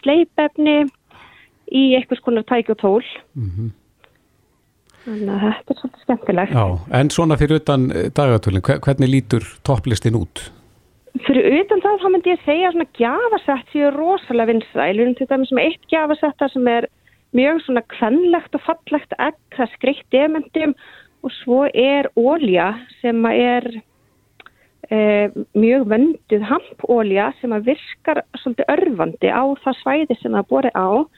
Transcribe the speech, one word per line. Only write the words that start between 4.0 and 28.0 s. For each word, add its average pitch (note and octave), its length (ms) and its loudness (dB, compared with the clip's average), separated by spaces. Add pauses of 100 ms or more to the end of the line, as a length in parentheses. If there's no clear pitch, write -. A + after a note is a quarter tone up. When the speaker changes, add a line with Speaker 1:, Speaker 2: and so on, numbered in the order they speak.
Speaker 1:
Þannig G#3+ 340 -8
að G3 80 -4
þetta G#3+ 300 -4
er - 60 -4
svolítið - 260 -14
skemmtilegt. F#3+ 480 -2
Speaker 2:
Já, A#2 140 2 (260)
en C3 180 2
svona D#3+ 260 2
fyrir D3 220 2
utan, C3+ 320 0
eh, - 200 -2
dagatölin, A2 520 2
hve-, C#3 160 0
hvernig C3+ 320 2
lítur C3 320 0 (220)
topplistinn A#2+ 500 0
út? - 300 -6 (720)
Speaker 1:
Fyrir - 340 2 (100)
utan G4 240 0
það, G4+ 160 0
þá F#4 80 -4
myndi F#4 240 2
ég F4 140 -2
segja F4 260 0
svona E4 240 -2
gjafasett C#4+ 800 -2
séu C#4+ 180 2
rosalega C#4 640 -2
vinsæl. F#3+ 420 -2
Við G#3 60 0
erum B3 160 2
til C4 100 -4
dæmis C4+ 240 -2
með B3+ 160 0
eitt - 240 -6
gjafasett D4+ 480 -2
þar C#4 140 -2
sem B3 160 0
er A#3 180 0 (480)
mjög C#4+ 280 2
svona A#3+ 200 -2
kvenlegt E4 720 0
og C#4+ 80 -6
fallegt - 540 -6
egg, D#4 180 -4 (140)
það B3 180 -4
er - 80 -20
skreytt - 380 -4
demöntum D4+ 640 0 (500)
og B3 80 -6
svo C4 320 0 (100)
er C#4 320 2 (100)
olía A#3 520 2 (320)
sem A#3 240 -2
að A3+ 160 0
er, B3 280 0 (1160)
eh, G#3 440 2 (280)
mjög A#3 320 4
vönduð A3 580 0
hampolía A3+ 920 -2
sem A#3+ 100 -6
að G#3+ 140 -4 (100)
virkar - 480 -6 (140)